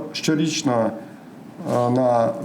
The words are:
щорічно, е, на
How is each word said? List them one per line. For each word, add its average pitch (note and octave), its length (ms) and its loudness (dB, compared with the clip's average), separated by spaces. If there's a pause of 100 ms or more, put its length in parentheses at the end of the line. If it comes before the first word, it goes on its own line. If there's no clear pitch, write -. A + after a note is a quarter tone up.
(120)
щорічно, C#3+ 800 0 (800)
е, A#2+ 160 2
на B2 420 4 (120)